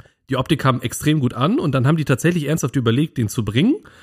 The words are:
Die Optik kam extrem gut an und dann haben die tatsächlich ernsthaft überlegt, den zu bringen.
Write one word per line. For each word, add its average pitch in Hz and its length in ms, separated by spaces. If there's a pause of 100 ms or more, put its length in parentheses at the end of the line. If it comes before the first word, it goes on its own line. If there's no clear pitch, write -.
(300)
Die 123 80
Optik 135 220
kam 131 220
extrem 151 400
gut 120 140
an 180 240
und 156 140
dann 127 140
haben 165 100
die 151 60
tatsächlich 151 420
ernsthaft 147 300
überlegt, 127 420
den 113 120
zu 110 160
bringen. 151 300 (280)